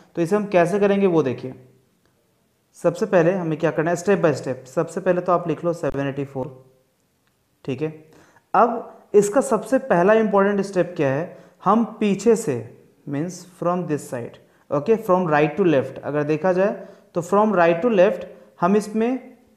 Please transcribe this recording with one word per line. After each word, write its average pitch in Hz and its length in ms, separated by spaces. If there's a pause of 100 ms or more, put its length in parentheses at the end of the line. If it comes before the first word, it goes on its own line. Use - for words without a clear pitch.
(160)
तो 170 60
इसे 170 140
हम 208 120
कैसे 180 320
करेंगे 196 280
वो 165 140
देखिए। 127 320 (1200)
सबसे 175 280
पहले 175 260
हमें 165 260
क्या 156 120
करना 156 200
है, 175 60
step 180 260
by 165 120
step। 127 320
सबसे 165 340
पहले 180 200
तो 180 120
आप 175 160
लिख 156 160
लो 170 80
सेवन 139 340
एटी 139 180
फ़ोर, 131 220 (1160)
ठीक 135 180
है। 156 60 (680)
अब 233 600
इसका 202 280
सबसे 226 420
पहला 185 300
important 202 480
step 185 340
क्या 147 120
है, 151 300 (260)
हम 220 200 (160)
पीछे 208 360
से, 139 220 (480)
means 156 340 (160)
from 175 300
this 147 200
side, 123 300 (340)
okay, 202 300
from 185 280
right 151 280
to 202 100
left 143 360
अगर 147 220
देखा 156 280
जाए 196 240 (380)
तो 170 80
from 202 340
right 170 260
to 240 120
left 190 320 (340)
हम 196 160
इसमें 220 420 (380)